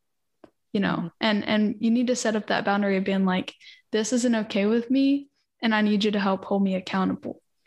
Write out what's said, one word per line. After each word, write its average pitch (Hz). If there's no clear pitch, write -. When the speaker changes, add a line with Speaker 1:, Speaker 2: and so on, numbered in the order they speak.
Speaker 1:
you 208
know? 160
Speaker 2:
Mm-hmm. 175
Speaker 1:
And, 214
and 214
you 226
need 240
to 247
set 226
up 214
that -
boundary 202
of 190
being 196
like, 185
"This 220
isn't 240
okay 202
with 233
me, 277
and 220
I 214
need 208
you 214
to 208
help 196
hold 202
me 190
accountable." 190